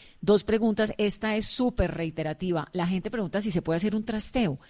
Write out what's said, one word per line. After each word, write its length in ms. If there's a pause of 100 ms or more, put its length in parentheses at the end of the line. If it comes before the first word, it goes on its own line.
(200)
dos 240
preguntas. 540
Esta 360
es 120
súper 460
reiterativa. 800
La 140
gente 240
pregunta 300
si 100
se 120
puede 160
hacer 180
un 80
trasteo, 540 (100)